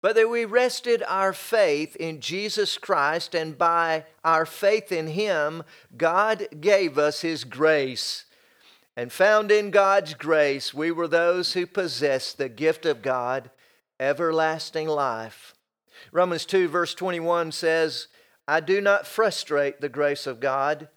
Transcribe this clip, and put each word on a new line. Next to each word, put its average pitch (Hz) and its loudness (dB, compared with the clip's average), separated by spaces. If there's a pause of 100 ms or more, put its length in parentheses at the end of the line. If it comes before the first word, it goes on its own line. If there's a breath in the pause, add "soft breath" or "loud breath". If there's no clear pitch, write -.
but 214 0
that 220 4
we 233 -2
rested 240 0
our 190 0
faith 160 0
in 160 -8
Jesus 202 -4
Christ, 160 -2
and 160 -4
by 165 2 (180)
our 160 4
faith 208 0
in 160 -4
him, 160 -2 (320 loud breath)
God 196 2 (140)
gave 180 4
us 147 2
his 160 -4
grace. 131 0 (680 soft breath)
And 120 -8
found 208 4
in 208 2
God's 196 4
grace, 143 0
we 156 -2
were 165 -2
those 175 2
who 180 -2
possessed 139 -2
the 135 -4
gift 156 -2
of 143 0
God, 127 -2 (500 soft breath)
everlasting 160 -2
life. 123 -4 (560 loud breath)
Romans 170 0
two, 185 2
verse 170 -2
twenty-one 170 -2
says, 160 -2 (400 soft breath)
"I 151 2
do 180 0
not 202 2
frustrate 147 -2
the 143 -6
grace 143 -2
of 123 -10
God 139 -2